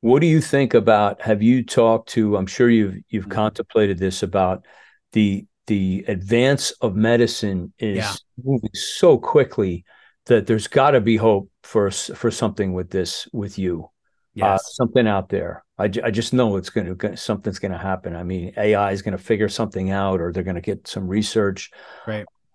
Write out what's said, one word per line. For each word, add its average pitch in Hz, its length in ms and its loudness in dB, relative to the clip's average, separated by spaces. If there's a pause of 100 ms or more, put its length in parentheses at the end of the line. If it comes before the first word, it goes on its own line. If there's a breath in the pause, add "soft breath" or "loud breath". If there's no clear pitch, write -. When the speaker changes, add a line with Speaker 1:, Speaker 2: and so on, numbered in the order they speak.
Speaker 1:
What 123 180 6
do 170 60 4
you 156 140 6
think 139 340 0
about, 104 480 4
have 107 200 0
you 120 220 4
talked 113 460 2
to, 104 260 0
I'm 95 100 0
sure 120 240 2
you've, 104 260 2 (120)
you've 101 160 -6
Speaker 2:
Mm-hmm. 101 80 -12
Speaker 1:
contemplated 107 680 0
this, 92 240 -2
about 92 420 -2 (480 soft breath)
the, 101 340 2 (200)
the 98 400 -2
advance 117 640 0 (100)
of 104 140 -2
medicine 110 840 0
is 104 180 -4
Speaker 2:
Yeah. 101 180 -2 (300)
Speaker 1:
moving 131 300 -2
so - 440 4
quickly 95 680 0 (420 soft breath)
that 107 200 4
there's 110 220 0
gotta 139 320 4
be 113 160 2
hope 107 340 2 (120)
for 101 260 0
s-, - 260 -8
for 117 160 -2
something 101 420 -2
with 92 180 -6
this, - 420 -4
with 101 260 -8
you. 87 320 -6 (500)
Uh, 101 180 2
Speaker 2:
Yes. - 180 -10
Speaker 1:
something 120 320 2
out 98 220 -2
there. 87 340 -6 (140)
I 104 100 0
ju-, 104 160 -4
I 120 60 0
just 113 240 -2
know 113 220 2
it's 90 140 -6
gonna, 92 240 -4
gonna, 101 220 -6
something's 101 420 -6
gonna 92 200 -6
happen. 92 360 -6
I 85 80 -10
mean, 90 360 -6
A 107 160 2
I 101 180 0
is 98 100 -4
gonna 98 160 -6
figure 104 300 -2
something 98 420 -4
out, 98 300 -2
or 85 100 -4
they're 90 120 -4
gonna 87 180 -6
get - 260 -8
some 95 220 -8
research. 101 640 -2 (360 loud breath)
Speaker 2:
Right. 107 200 -10 (280)